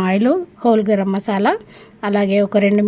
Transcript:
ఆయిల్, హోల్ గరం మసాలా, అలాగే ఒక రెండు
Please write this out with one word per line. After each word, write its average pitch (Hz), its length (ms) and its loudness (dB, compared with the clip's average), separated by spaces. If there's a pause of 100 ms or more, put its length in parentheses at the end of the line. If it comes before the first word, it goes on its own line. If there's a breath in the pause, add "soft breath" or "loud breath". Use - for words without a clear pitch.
ఆయిల్, 202 260 0 (340)
హోల్ 220 260 2
గరం 196 240 0
మసాలా, 202 400 -2 (520 loud breath)
అలాగే 202 380 0
ఒక 202 180 -2
రెండు 208 240 2